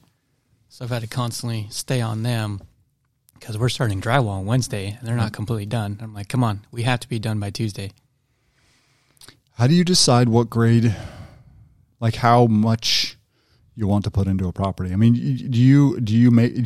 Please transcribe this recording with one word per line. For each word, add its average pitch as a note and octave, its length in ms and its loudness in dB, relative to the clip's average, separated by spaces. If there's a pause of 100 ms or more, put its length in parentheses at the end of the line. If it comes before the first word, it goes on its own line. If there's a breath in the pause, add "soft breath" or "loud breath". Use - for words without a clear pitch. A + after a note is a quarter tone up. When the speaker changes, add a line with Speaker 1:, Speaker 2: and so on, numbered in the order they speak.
(680)
Speaker 1:
So - 160 -20
I've A#2+ 80 -8
had A#2+ 100 -4
to A2+ 60 -10
constantly A#2 640 -6
stay B2+ 300 -6
on A2 220 -4
them A2 380 -4 (760)
'cause G#2+ 180 -12
we're A#2+ 120 0
starting G2+ 320 -4
drywall G#2+ 380 -2
on F#2+ 60 -8
Wednesday G#2+ 540 -4
and A#2 80 -14
they're A#2 80 -4
not A#2 80 0
Speaker 2:
Right. G#2+ 100 -6
Speaker 1:
completely G#2+ 320 -6
done. G#2 360 -6
I'm A2 120 -14
like, G2+ 140 -14
"Come B2+ 160 -2
on, G#2 280 -4
we A#2 120 -8
have B2 160 0
to - 100 -18
be A#2+ 100 -6
done G#2+ 200 -4
by G2+ 100 -6
Tuesday." G2+ 420 -8 (1600 soft breath)
Speaker 2:
How A#2+ 140 0
do D3 60 4
you F3 100 4
decide C#3 460 2
what A#2 200 2
grade, A#2 460 2 (1040 loud breath)
like, A2+ 160 -2
how A#2+ 300 6
much A2+ 720 0 (580)
you G#2+ 120 -4
want G2+ 180 2
to G#2 60 -4
put F#2+ 160 0
into F#2+ 200 -2
a E2+ 60 -6
property? F#2 400 -4
I - 20 -2
mean, A2+ 180 6
y-, B2 360 -2
do A#2 100 0
you, C#3 400 6
do A2 160 0
you A#2+ 160 6
make, A#2+ 240 4
do B2 100 -2